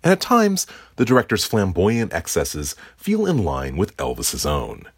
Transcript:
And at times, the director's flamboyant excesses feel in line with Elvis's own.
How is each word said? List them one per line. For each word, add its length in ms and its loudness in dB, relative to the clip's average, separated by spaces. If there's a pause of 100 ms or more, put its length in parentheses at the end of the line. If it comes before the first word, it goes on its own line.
And 100 4
at 80 0
times, 440 2 (300)
the 100 2
director's 400 2
flamboyant 640 2
excesses 640 -4 (220)
feel 300 0
in 160 2
line 340 -4
with 200 -2
Elvis's 500 -4
own. 400 -4 (100)